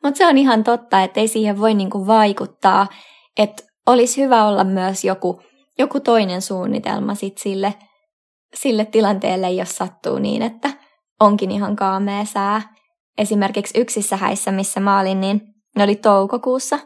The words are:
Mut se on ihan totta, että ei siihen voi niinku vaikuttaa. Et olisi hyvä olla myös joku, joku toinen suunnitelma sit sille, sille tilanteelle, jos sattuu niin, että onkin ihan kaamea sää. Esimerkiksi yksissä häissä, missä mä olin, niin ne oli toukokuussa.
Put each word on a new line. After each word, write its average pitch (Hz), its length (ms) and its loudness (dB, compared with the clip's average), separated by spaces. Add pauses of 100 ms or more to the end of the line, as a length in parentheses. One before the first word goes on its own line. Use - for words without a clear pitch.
Mut 285 140 -2
se 381 100 4
on 285 120 6
ihan 240 260 4
totta, 233 380 2
että 190 180 -2
ei 220 80 2
siihen 214 320 -2
voi 220 140 2
niinku 196 320 -2
vaikuttaa. 202 800 2 (520)
Et 208 260 -2 (220)
olisi 247 360 4
hyvä 247 240 4
olla 196 180 2
myös 190 400 -2
joku, 185 380 -4 (360)
joku 277 220 -2
toinen 202 420 0
suunnitelma 208 720 -4
sit 196 240 -10
sille, 196 360 -4 (800)
sille 226 300 -2
tilanteelle, 196 680 0
jos 185 260 -6
sattuu - 420 -6
niin, 208 240 -2
että 233 280 -6 (500)
onkin 202 300 2
ihan 208 260 -4
kaamea 202 480 -2
sää. 208 380 -4 (560)
Esimerkiksi 202 600 -2
yksissä 214 360 -2
häissä, 196 360 -2
missä 196 280 -4
mä 196 200 2
olin, 190 200 -2
niin 196 200 0 (360)
ne 202 80 4
oli 202 120 2
toukokuussa. 233 880 0